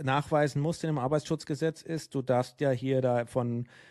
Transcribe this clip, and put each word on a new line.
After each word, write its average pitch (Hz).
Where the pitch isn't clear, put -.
nachweisen 143
musst 165
in 165
dem 151
Arbeitsschutzgesetz 151
ist, 165
du 139
darfst 127
ja 143
hier 131
da 120
von 120